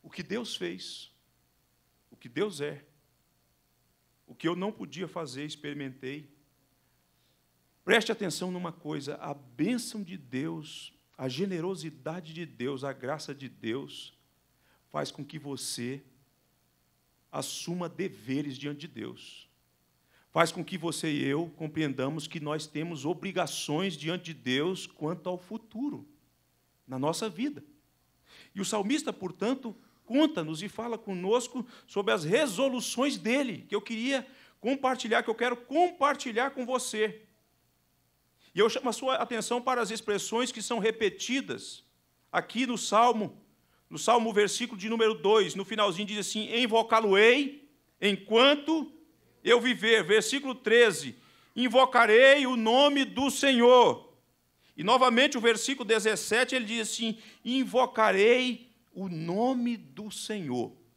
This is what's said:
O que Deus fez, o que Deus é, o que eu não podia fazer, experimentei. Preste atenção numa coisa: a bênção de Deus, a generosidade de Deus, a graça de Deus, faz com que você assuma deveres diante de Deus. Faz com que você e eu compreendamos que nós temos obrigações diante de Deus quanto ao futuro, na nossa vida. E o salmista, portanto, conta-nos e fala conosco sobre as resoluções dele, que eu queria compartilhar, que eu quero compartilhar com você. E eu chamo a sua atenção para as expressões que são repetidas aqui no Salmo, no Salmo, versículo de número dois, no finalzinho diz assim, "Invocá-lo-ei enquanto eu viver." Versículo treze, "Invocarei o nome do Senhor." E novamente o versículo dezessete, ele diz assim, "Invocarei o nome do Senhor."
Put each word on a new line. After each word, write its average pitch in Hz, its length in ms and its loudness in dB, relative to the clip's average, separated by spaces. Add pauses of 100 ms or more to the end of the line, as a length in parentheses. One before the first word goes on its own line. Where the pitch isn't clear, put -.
O - 80 -20
que - 140 -14
Deus 214 320 -8
fez, - 560 -10 (960)
o - 80 -20
que - 120 -20
Deus 156 320 -4
é, 147 260 -10 (1400)
o - 60 -20
que 156 120 -8
eu 165 80 -2
não 185 160 -6
podia 175 380 -12
fazer, 143 360 -10
experimentei. 143 880 -12 (1500)
Preste 226 300 2
atenção 185 400 -6
numa 180 200 -8
coisa: 147 440 -8
a 147 180 -10
bênção 214 680 -6
de 180 140 -14
Deus, 151 760 -10 (260)
a 131 100 -6
generosidade 160 1040 -6
de 170 140 -10
Deus, 127 380 -8
a 139 80 -6
graça 139 420 -8
de 131 140 -14
Deus, - 680 -10 (760)
faz 147 200 -6
com 143 140 -14
que - 140 -14
você 135 640 -10 (1300)
assuma 170 560 -6
deveres 139 680 -6
diante 143 240 -10
de 139 80 -14
Deus. - 600 -16 (840)
Faz 165 220 0
com 175 120 -8
que 185 140 -10
você 160 320 -4
e 139 140 -2
eu 151 320 -2
compreendamos 151 720 -4
que 170 100 -12
nós 151 280 -8
temos 156 380 -8
obrigações 170 920 -4
diante 170 300 -8
de 165 80 -12
Deus 147 520 -2
quanto 175 420 -8
ao 180 100 -6
futuro, 220 680 -10 (800)
na 131 120 -10
nossa 165 300 -2
vida. 247 360 -6 (920)
E 196 60 -8
o 196 40 -4
salmista, 220 480 -2
portanto, 208 640 -6 (280)
conta-nos 190 580 0
e 208 60 -10
fala 226 300 -8
conosco 214 680 -2 (200)
sobre 202 260 -2
as 185 120 0
resoluções 254 920 0
dele, 226 520 -2
que - 60 -8
eu 202 60 0
queria 240 460 -4 (340)
compartilhar, 254 600 0
que 233 80 -4
eu 220 40 0
quero 240 220 -2
compartilhar 269 920 0
com 262 160 -8
você. 214 600 -4 (1300)
E - 60 -6
eu 214 100 6
chamo 254 200 -2
a 226 40 -2
sua 262 220 -2
atenção 240 480 -4
para 247 180 0
as 214 120 -2
expressões 220 580 -4
que 226 100 -12
são 226 200 -4
repetidas 220 1040 -4 (480)
aqui 208 340 -2
no 240 100 -4
Salmo, 220 640 2 (480)
no 160 100 -14
Salmo, 220 340 4
versículo 208 440 0
de 190 120 -10
número 220 260 2
dois, 196 400 4
no 196 100 -6
finalzinho 208 440 -2
diz 208 100 -6
assim, 214 380 -6
"Invocá-lo-ei 226 1120 4 (300)
enquanto 269 920 2 (520)
eu 233 160 6
viver." 220 420 2
Versículo 233 540 0
treze, 202 600 4 (380)
"Invocarei 254 920 8
o 254 120 0
nome 269 480 4
do 240 260 0
Senhor." 240 840 6 (640)
E 151 60 -8
novamente 247 560 4
o - 20 -2
versículo 233 460 0
dezessete, 220 720 0
ele 247 80 -2
diz 220 260 -4
assim, 226 300 -4 (240)
"Invocarei 240 1200 2 (240)
o 190 160 -8
nome 226 680 -2
do 190 340 -16
Senhor." 127 680 -6 (200)